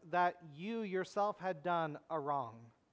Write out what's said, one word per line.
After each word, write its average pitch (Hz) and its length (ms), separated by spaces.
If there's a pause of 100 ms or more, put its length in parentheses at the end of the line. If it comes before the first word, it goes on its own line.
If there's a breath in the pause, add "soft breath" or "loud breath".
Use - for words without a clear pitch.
that 175 320 (140)
you 220 260
yourself 202 580
had 180 220
done 165 380 (100)
a 160 100
wrong, 117 520 (220)